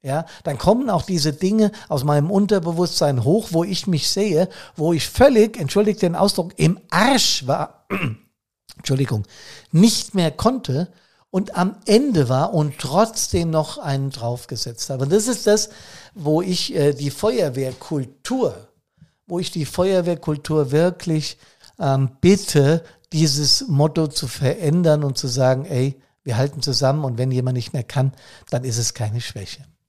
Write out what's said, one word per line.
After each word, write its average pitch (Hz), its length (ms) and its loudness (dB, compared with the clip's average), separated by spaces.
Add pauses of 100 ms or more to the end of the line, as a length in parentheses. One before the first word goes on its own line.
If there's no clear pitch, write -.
Ja? 147 240 -4 (160)
Dann 143 160 -6
kommen 233 300 2
auch 170 120 0
diese 156 320 -2
Dinge 202 380 2 (180)
aus 139 140 -2
meinem 147 260 2
Unterbewusstsein 170 920 0
hoch, 202 280 2
wo 165 120 2
ich 190 240 -4
mich 165 220 0
sehe, 185 400 0 (260)
wo 165 180 0
ich 147 160 -2
völlig, 233 500 4
entschuldigt 202 440 0
den 170 120 0
Ausdruck, 175 420 0
im 160 220 2 (120)
Arsch 214 560 2
war, - 400 -6 (420)
<clears throat> - 480 -20
Entschuldigung, 131 480 -2 (460)
nicht 196 420 4
mehr 170 160 2
konnte 180 580 -2 (440)
und 190 260 -4
am 185 180 -2 (120)
Ende 208 420 4
war 139 240 0
und 151 240 -2
trotzdem 175 720 -2
noch 160 300 -2
einen 139 320 -4
draufgesetzt 120 800 -10
habe. 131 120 -4
Und 139 80 0
das 214 160 2
ist 240 200 -2
das, 208 220 2 (440)
wo 156 300 0
ich, 180 320 -4
äh, 147 180 2
die 139 160 -4
Feuerwehrkultur, 147 1500 -4 (720)
wo 175 140 -6
ich 180 100 -6
die 156 160 -4
Feuerwehrkultur 165 1040 -2
wirklich, 160 680 0 (420)
ähm, 135 320 0 (100)
bitte, 165 640 4 (300)
dieses 151 540 2
Motto 156 400 2
zu 139 200 -6
verändern 151 760 2
und 135 140 -2
zu 139 100 -6
sagen, 131 380 2
ey, 139 360 -2 (220)
wir 117 140 -4
halten 139 240 -2
zusammen 139 440 0
und 120 120 -4
wenn 131 140 -2
jemand 127 240 -2
nicht 123 180 -6
mehr 120 100 -4
kann, 135 300 0 (360)
dann 131 140 -4
ist 117 140 -4
es 117 160 -2
keine 113 280 -4
Schwäche. - 420 -12 (260)